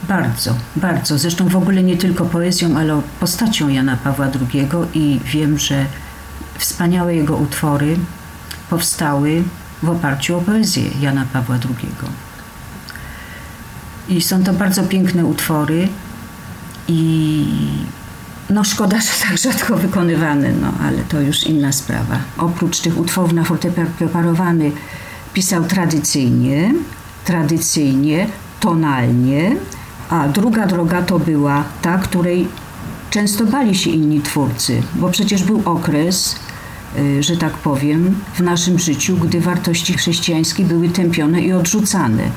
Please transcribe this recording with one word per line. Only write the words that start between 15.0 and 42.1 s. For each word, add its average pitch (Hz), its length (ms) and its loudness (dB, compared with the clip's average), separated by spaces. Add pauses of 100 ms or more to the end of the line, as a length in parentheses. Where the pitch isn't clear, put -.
utwory 160 640 0 (1000)
i, 160 580 2 (1040)
no, 202 140 4
szkoda, 208 360 2
że - 280 -2
tak 185 100 0
rzadko 233 380 0
wykonywane, 165 760 2
no, 139 200 0 (140)
ale 135 120 0
to - 220 -2
już 143 240 0
inna 143 280 2
sprawa. 117 460 -2 (200)
Oprócz 170 420 0
tych 170 180 0
utworów 175 340 0
na 170 120 4
fortepian 170 420 0
preparowany 170 840 2 (640)
pisał 180 300 0
tradycyjnie, 151 1120 2 (500)
tradycyjnie, 156 1000 2 (340)
tonalnie, 139 960 2 (560)
a 156 160 2
druga 214 380 2
droga 175 360 2
to 175 160 2
była 143 460 2 (180)
ta, 170 160 2
której 175 500 2 (600)
często 208 360 0
bali 226 280 4
się 170 160 0
inni 151 300 4
twórcy, 123 600 0 (120)
bo 180 140 2
przecież 190 360 2
był 220 200 2
okres, 165 720 0 (640)
y, 143 240 2
że 170 140 2
tak 160 160 0
powiem, 151 600 2 (200)
w - 60 -2
naszym 175 380 2
życiu, 165 380 0
gdy 170 240 2
wartości 175 540 0
chrześcijańskie 170 680 0
były 170 240 4
tępione 170 520 2
i 180 120 2
odrzucane 180 680 2 (140)